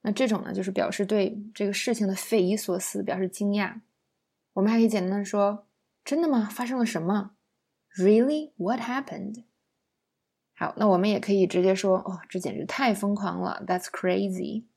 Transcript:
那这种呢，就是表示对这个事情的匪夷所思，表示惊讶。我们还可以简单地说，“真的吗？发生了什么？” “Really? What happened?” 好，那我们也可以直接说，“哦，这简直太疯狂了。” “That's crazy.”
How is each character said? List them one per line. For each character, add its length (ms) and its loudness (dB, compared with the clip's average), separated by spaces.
那 100 -2
这 160 2
种 160 0
呢， 80 -10
就 120 -2
是 80 -4
表 180 0
示 160 -2
对 380 0
这 140 -2
个 60 -2
事 200 -2
情 140 0
的 80 -2
匪 260 0
夷 160 2
所 220 -4
思， 240 -6
表 160 -4
示 80 0
惊 240 -2
讶。 300 -2
我 80 0
们 100 4
还 60 4
可 60 6
以 60 6
简 180 0
单 120 -2
地 60 -4
说 420 0
，“真 180 -2
的 60 2
吗？ 220 2
发 160 -6
生 140 -2
了 60 4
什 140 -2
么？” 360 -2
“Really? 600 4
What 220 -2
happened?” 640 -8
好， 200 -6
那 120 2
我 100 6
们 120 4
也 120 2
可 100 -2
以 160 6
直 140 0
接 120 4
说 320 2
，“哦， 140 -8
这 80 -8
简 160 -4
直 120 -6
太 280 0
疯 220 0
狂 260 -4
了。” 240 -4
“That's 200 -2
crazy.” 800 -2